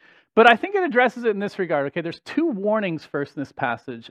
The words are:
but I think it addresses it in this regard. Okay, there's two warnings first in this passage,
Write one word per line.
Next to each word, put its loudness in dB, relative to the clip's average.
but 10
I 8
think -6
it 2
addresses 0
it 0
in -2
this -6
regard. -2
Okay, -6
there's -8
two -2
warnings -2
first -6
in -6
this -10
passage, -6